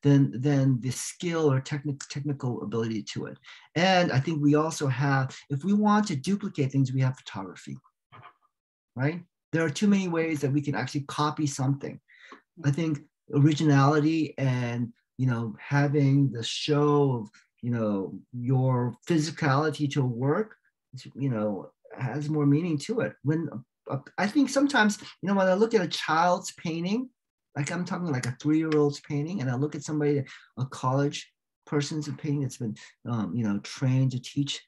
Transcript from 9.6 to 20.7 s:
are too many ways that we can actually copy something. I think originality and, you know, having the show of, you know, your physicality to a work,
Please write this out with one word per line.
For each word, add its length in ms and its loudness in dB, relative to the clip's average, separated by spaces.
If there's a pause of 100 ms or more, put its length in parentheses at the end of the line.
are 40 0
too 180 0
many 200 4
ways 340 -2
that 100 0
we 100 2
can 140 -4
actually 320 -4
copy 400 -2
something. 520 -4 (640)
I 80 2
think 280 -2 (340)
originality 1040 4
and, 560 -2 (240)
you 100 0
know, 320 -2
having 720 2
the 120 -8
show 720 2
of, 160 -6 (320)
you 100 -4
know, 460 -2 (140)
your 640 0 (140)
physicality 840 0
to 100 0
a 40 2
work, 500 -2 (600)